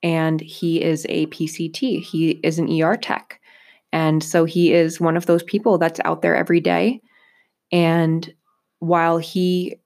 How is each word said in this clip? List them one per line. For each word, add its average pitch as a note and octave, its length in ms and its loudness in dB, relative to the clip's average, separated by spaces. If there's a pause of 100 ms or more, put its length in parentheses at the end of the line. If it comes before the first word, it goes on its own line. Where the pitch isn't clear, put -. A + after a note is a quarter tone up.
and D#3+ 380 0
he E3 420 -4
is D#3+ 280 -2
a D#3+ 160 -2
P D#3 220 -8
C E3 200 -8
T. E3+ 320 -4
He D#3+ 440 -2
is D#3+ 160 -2
an D#3+ 100 -2
E D#3+ 120 0
R E3 140 2
tech. - 460 -8 (500)
And D#3 320 0
so E3 220 2
he E3 260 2
is E3 300 2
one E3 160 2
of F3 80 -4
those E3+ 180 2
people G3+ 340 0
that's E3 280 0
out E3 160 -4
there E3+ 140 2
every F3 260 2
day. F3+ 400 0 (680)
And E3 640 0 (460)
while E3 380 2
he F3+ 580 -2 (100)